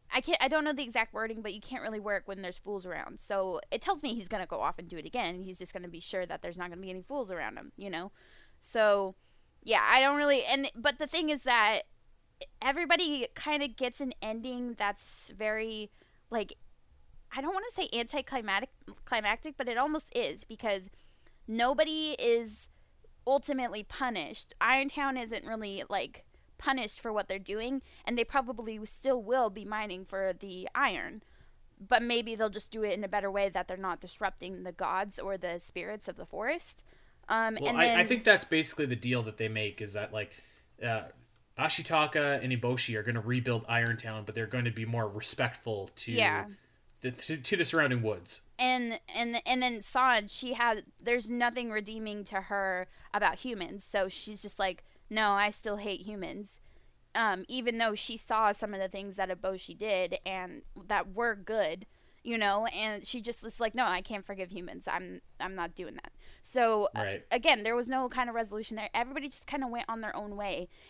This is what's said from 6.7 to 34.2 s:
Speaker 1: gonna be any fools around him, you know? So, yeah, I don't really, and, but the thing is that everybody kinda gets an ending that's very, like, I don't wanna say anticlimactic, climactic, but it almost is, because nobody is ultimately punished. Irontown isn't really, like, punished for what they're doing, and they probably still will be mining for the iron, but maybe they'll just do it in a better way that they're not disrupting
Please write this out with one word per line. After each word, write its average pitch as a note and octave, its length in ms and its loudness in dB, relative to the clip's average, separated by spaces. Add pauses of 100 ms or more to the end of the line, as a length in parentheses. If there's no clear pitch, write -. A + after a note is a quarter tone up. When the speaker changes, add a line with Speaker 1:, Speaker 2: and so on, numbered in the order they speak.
Speaker 1:
gonna F3 120 -10
be F#3+ 80 -8
any F#3 120 -8
fools B3+ 280 -6
around D3+ 260 -6
him, - 200 -14
you - 140 -10
know? F3 220 -6 (480)
So, G3+ 540 4 (480)
yeah, G#3 240 4
I A#3+ 140 8
don't C#4 160 6
really, C#4+ 280 4
and, C#4 300 2
but B3+ 240 2
the D4+ 80 -2
thing D#4 240 0
is D4 140 0
that A3 380 6 (760)
everybody D4 760 2
kinda D4 340 0
gets B3 320 -4
an B3+ 120 -2 (100)
ending A#3 520 -4
that's - 560 -4
very, G#3+ 600 -4 (400)
like, A3 240 -2 (800)
I C4 80 -4
don't D#4+ 140 -2
wanna G#4+ 180 -4
say F4+ 200 -2
anticlimactic, A#3 800 -2 (340)
climactic, A3+ 520 0
but B3 120 -2
it A#3 100 0
almost D4+ 380 0
is, D#3 280 -2
because G3+ 460 -4 (580)
nobody D4 680 2
is A#3 500 2 (580)
ultimately B3+ 580 2
punished. A3 760 -4
Irontown C4+ 600 4
isn't A3+ 240 -6
really, G#3+ 440 -4
like, - 340 -2 (340)
punished C4 420 0
for A3+ 120 -4
what G#3 160 0
they're F#3+ 100 -4
doing, A3+ 440 -4 (240)
and A#3+ 120 0
they A#3 60 4
probably A3+ 640 -2
still B3+ 360 0
will A#3 280 4
be G3+ 140 -10
mining G3+ 400 -6
for F#3+ 300 0
the F#3 400 -10
iron, A3 480 0 (580)
but A3+ 220 6
maybe A#3 340 0
they'll G#3+ 140 2
just G#3 220 -10
do A3 120 -2
it G#3 100 0
in G#3 100 -2
a G3 40 -4
better G3 220 0
way G3+ 200 2
that F3+ 180 -2
they're F#3 80 -6
not F#3 240 -4
disrupting F#3 640 -6